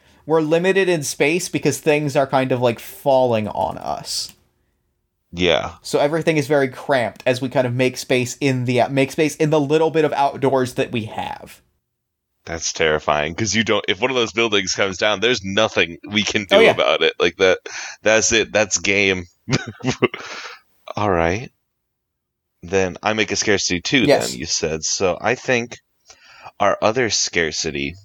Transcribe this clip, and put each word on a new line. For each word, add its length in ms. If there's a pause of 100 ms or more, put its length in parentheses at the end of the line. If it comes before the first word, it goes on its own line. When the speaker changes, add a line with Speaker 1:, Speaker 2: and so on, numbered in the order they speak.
(260)
Speaker 1:
we're 160
limited 480
in 140
space 440
because 320
things 360
are 120
kind 240
of, 100
like, 180
falling 680
on 300
us. 560 (960)
Speaker 2:
Yeah. 500
Speaker 1:
So 180
everything 380
is 100
very 220
cramped 560
as 160
we 80
kind 180
of 60
make 240
space 420
in 260
the, 240
make 220
space 240
in 140
the 100
little 320
bit 140
of 80
outdoors 600
that 160
we 140
have. 560 (840)
Speaker 2:
That's 260
terrifying, 640
'cause 180
you 120
don't, 240
if 100
one 100
of 60
those 160
buildings 420
comes 240
down, 220
there's 240
nothing 540 (120)
we 140
can 220
do 100
Speaker 1:
Oh, 60
yeah. 100
Speaker 2:
about 320
it. 160
Like, 180
that, 220 (440)
that's 280
it. 220
That's 260
game. 460 (240)
<laughs> 1500
All 160
right. 400 (1120)
Then 400
I 100
make 180
a 40
scarcity 460
two, 220
Speaker 1:
Yes. 280
Speaker 2:
then, 80
you 60
said. 380
So 360
I 160
think 400 (840)
our 220
other 280
scarcity, 960